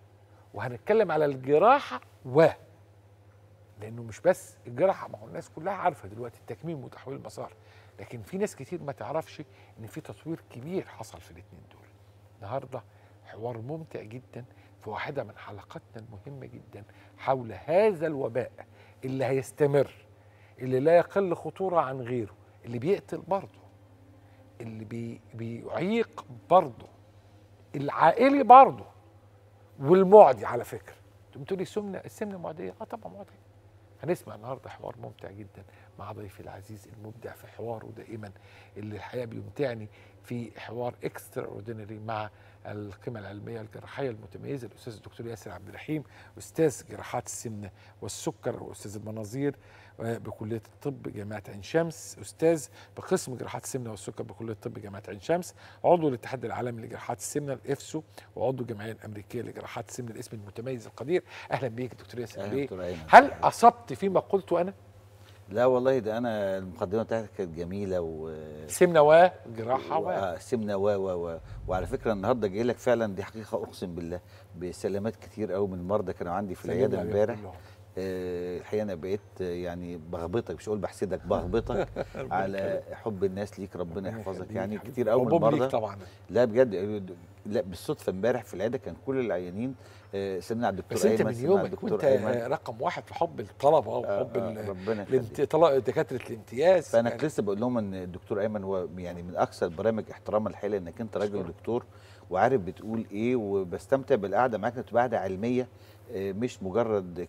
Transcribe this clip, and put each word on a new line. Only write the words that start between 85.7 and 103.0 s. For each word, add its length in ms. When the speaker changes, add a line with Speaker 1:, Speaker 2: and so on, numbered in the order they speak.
Speaker 1:
طبعا. 240
Speaker 2:
لا 140
بجد، 720
لا 140
بالصدفة 500
امبارح 340
في 100
العيادة 240
كان 160
كل 140
العيانين، 540
آه، 260
سلمنا 260
على 80
الدكتور 240
Speaker 1:
بس 80
أنت 140
Speaker 2:
أيمن، 100
Speaker 1:
من 40
Speaker 2:
سلمنا 160
على 80
Speaker 1:
يومك 160
Speaker 2:
الدكتور 180
Speaker 1:
وأنت 120
Speaker 2:
أيمن. 480
Speaker 1:
رقم 300
واحد 240
في 80
حب 260
الطلبة 500
وحب 460
Speaker 2:
آه، 120
آه، 20
Speaker 1:
ال-، 180
Speaker 2:
ربنا 340
Speaker 1:
الامت-، 360
Speaker 2:
يخليك. 120
Speaker 1:
طلا-، 280
دكاترة 420
الامتياز 580
Speaker 2:
فأنا 200
Speaker 1:
يعني. 120
Speaker 2:
كنت 100
لسه 120
بقول 180
لهم 180
إن 160
الدكتور 460
أيمن 240
هو 220
يعني 260
من 140
أكثر 300
البرامج 440
احتراما 380
الحقيقة، 220
لأنك 300
أنت 160
راجل 220
Speaker 1:
أشكرك. 160
Speaker 2:
دكتور 300
وعارف 300
بتقول 520